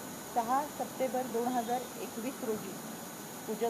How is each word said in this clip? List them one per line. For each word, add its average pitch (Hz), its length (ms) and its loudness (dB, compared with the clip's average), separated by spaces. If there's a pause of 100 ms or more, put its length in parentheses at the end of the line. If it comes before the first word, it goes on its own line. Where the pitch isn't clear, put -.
(340)
सहा 247 280 6
सप्टेंबर 254 600 0
दोन 240 260 2
हजार 247 320 2 (200)
एकवीस 247 340 -2 (100)
रोजी 220 300 0 (720)
पूजा 220 240 2